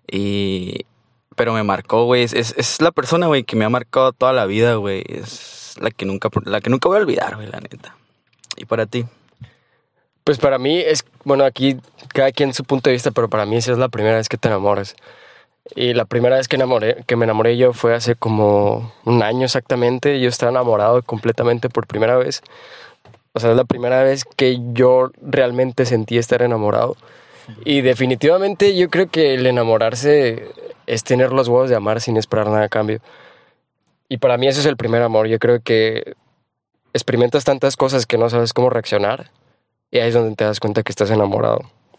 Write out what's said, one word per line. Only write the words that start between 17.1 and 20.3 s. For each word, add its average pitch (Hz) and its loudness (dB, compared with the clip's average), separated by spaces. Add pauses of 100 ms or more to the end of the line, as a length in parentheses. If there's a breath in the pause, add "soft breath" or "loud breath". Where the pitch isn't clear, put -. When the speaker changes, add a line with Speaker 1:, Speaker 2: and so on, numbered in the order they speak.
Speaker 2:
me 117 2
enamoré 113 2
yo 123 4
fue 117 0
hace 120 0
como 107 2 (120)
un 117 4
año 123 0
exactamente. 127 0
Yo 123 2
estaba 120 0